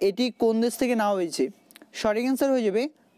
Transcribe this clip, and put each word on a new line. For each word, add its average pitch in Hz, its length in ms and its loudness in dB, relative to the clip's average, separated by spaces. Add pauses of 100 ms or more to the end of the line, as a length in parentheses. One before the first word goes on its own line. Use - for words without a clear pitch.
এটি 202 380 0
কোন 226 220 2
দেশ 233 200 0
থেকে 247 140 0
নেওয়া 208 240 0
হয়েছে? 165 320 -2 (420)
সঠিক 220 300 0
অ্যান্সার 269 280 0
হয়ে 262 120 2
যাবে 220 260 0 (300)